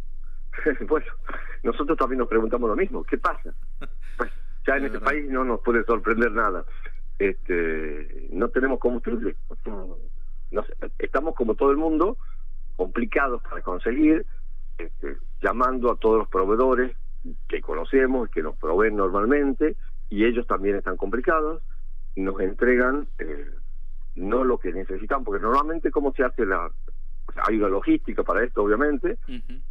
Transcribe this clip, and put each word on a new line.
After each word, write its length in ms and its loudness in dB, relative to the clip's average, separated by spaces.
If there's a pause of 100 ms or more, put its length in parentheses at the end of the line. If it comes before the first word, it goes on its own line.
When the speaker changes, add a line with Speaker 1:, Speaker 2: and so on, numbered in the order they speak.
(520)
Speaker 1:
<laughs> 360 0
Bueno, 180 0 (560)
nosotros 360 0
también 220 0
nos 80 0
preguntamos 420 2
lo 40 2
mismo, 300 0
¿qué 140 0
pasa? 360 -2 (260)
Speaker 2:
<laughs> 360 -4
Speaker 1:
Pues, 140 -2 (360)
ya 100 4
en 80 0
Speaker 2:
Es 20 0
Speaker 1:
este 120 -4
Speaker 2:
verdad. 140 -2
Speaker 1:
país 180 -2
no 140 0
nos 160 0
puede 240 4
sorprender 480 2
nada. 320 0 (540)
Este, 1120 -2
no 160 0
tenemos 300 2
combustible. 580 0 (1120)
No 140 -2
sé, 80 -6 (260)
estamos 360 0
como 200 2
todo 160 4
el 60 4
mundo, 400 2 (600)
complicados 680 0
para 180 -4
conseguir, 640 2 (540)
este, 400 -4 (240)
llamando 500 2
a 40 -4
todos 220 6
los 100 0
proveedores 680 4 (500)
que 140 -2
conocemos, 680 2
que 120 0
nos 140 -2
proveen 400 2
normalmente, 800 2 (320)
y 160 2
ellos 220 2
también 300 0
están 200 -2
complicados, 680 0 (540)
nos 240 -2
entregan, 680 2 (120)
eh, 320 -4 (680)
no 260 0
lo 160 4
que 140 -2
necesitan, 500 -2
porque 200 -2
normalmente, 480 2
¿cómo 240 0
se 100 2
hace 220 0
la... 200 0 (600)
o 80 -4
sea, 140 -4
hay 80 2
una 120 2
logística 540 2
para 220 2
esto, 180 0
obviamente, 560 2 (100)
Speaker 2:
Ujú. 320 -4 (100)